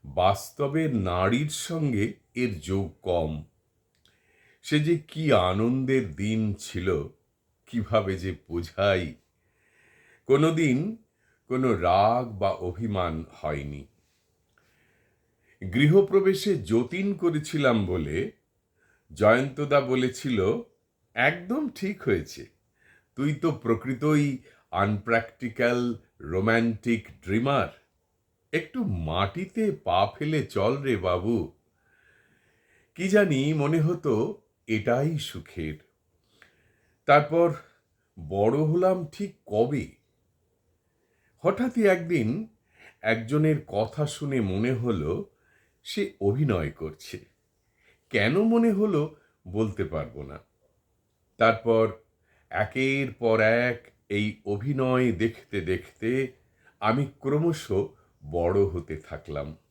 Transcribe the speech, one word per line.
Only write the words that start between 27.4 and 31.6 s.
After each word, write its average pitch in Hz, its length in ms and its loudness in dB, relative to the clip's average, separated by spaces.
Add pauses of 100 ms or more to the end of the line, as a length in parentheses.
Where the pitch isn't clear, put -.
একটু 233 300 -4
মাটিতে 101 880 -2
পা 92 360 0 (120)
ফেলে 151 240 -2
চল 117 380 0
রে 127 160 0
বাবু।" 92 540 -2 (1400)